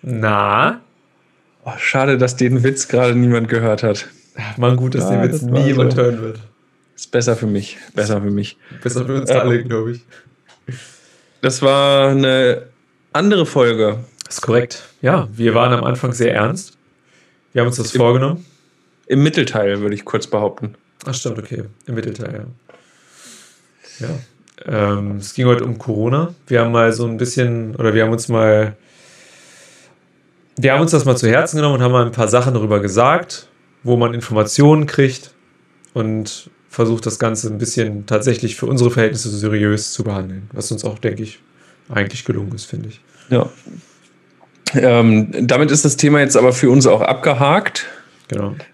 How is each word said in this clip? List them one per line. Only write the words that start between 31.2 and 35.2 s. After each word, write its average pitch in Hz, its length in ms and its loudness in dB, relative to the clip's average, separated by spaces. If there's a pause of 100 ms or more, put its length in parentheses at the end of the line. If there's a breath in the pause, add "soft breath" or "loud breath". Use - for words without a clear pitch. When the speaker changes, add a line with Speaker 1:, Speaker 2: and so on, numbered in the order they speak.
Speaker 1:
Herzen 151 300 2
genommen 147 180 2
und 123 60 0
haben 123 100 4
mal 123 140 4
ein 117 60 -4
paar 113 180 0
Sachen 123 240 2
darüber 107 260 0
gesagt, 120 680 0 (360)
wo 123 140 2
man 117 160 0
Informationen 120 720 2
kriegt - 480 -2 (600)